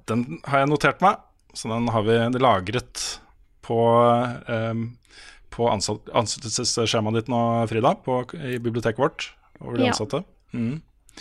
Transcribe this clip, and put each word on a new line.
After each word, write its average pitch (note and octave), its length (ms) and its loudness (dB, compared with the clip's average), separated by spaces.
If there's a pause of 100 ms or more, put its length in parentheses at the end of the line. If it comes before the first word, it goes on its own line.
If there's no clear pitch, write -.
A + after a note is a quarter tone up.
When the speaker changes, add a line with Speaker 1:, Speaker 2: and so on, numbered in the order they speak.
Speaker 1:
Den B2 360 -2
har C#3 200 0
jeg C#3+ 40 2
notert D3 320 0
meg, G3 200 4 (320)
så - 160 -8
den A#2 180 -2
har A2+ 160 2
vi A2+ 140 4 (220)
lagret A2 800 0 (420)
på, A#2 160 -2 (720)
ehm, A2+ 480 -4 (540)
på A#2 180 0
ansatt-, G#2+ 440 -2
ansettelsesskjemaet A2+ 1080 -2
ditt A#2 80 -12
nå, A#2 400 0
Frida, A#2 340 2
på, B2+ 300 -2
i B2+ 240 -6
biblioteket A#2 400 -2
vårt, - 340 -2 (300)
over B2 160 -8
de C4 80 2
Speaker 2:
Ja. B3 60 2
Speaker 1:
ansatte. C3+ 340 -4 (280)
Mhm. B2 280 -4 (400)